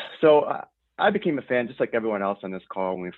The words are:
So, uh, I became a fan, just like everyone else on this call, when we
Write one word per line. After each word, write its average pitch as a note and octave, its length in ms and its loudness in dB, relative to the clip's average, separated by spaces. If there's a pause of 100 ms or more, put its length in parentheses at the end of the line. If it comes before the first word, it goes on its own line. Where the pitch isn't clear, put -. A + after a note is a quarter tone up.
(200)
So, D3+ 200 8
uh, - 240 -6 (340)
I F#3+ 120 4
became F#3 280 -2
a B2 40 -6
fan, B2 240 -2
just B2 140 -10
like C3+ 140 0
everyone A2 280 0
else G2 200 -2
on F#2+ 80 -8
this F#2 200 -10
call, F#2+ 240 -4
when F#2 100 -8
we F2+ 140 -8